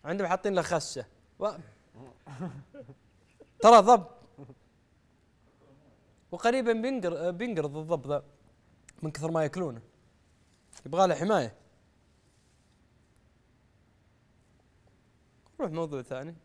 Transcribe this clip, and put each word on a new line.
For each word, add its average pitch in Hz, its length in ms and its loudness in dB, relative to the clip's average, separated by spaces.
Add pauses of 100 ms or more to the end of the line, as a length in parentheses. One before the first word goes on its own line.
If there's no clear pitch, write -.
عندهم 185 220 -4
حاطين 190 260 -2
له 180 80 2
خسة. 147 440 -4 (340)
و-، 208 120 -4 (2000)
ترى 220 220 10
ضب. 202 240 6 (2250)
وقريبًا 233 420 0
بينقر-، 185 560 -4
بينقرض 170 480 -6
الضب 156 300 -6
ذا 143 160 -4 (800)
من 156 100 -8
كثر 160 200 -6
ما 160 120 0
ياكلونه. 143 380 -6 (1040)
يبغى 175 220 4
له 165 80 2
حماية. 165 400 -2 (4000)
نروح 208 120 -6
موضوع 156 300 -6
ثاني. 139 440 -12